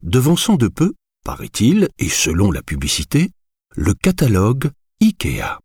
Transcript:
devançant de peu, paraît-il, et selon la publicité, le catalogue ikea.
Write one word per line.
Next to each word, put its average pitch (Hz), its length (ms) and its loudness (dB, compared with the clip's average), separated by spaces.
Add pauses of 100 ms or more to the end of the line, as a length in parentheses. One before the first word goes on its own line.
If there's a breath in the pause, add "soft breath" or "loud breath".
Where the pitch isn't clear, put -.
devançant 127 540 2
de 120 120 2
peu, - 280 -2 (280)
paraît-il, 139 640 0 (120)
et 87 100 -2
selon 92 400 0
la 80 140 -6
publicité, 78 640 -2 (460)
le 95 180 0
catalogue 131 760 0 (280)
ikea. - 640 -2